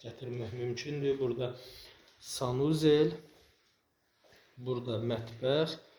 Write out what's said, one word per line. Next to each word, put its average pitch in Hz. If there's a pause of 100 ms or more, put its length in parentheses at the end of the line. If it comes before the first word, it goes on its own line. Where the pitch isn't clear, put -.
gətirmək 120
mümkündür. 135
Burada 123 (760)
sanuzel, 151 (1400)
burada 120
mətbəx, 127 (200)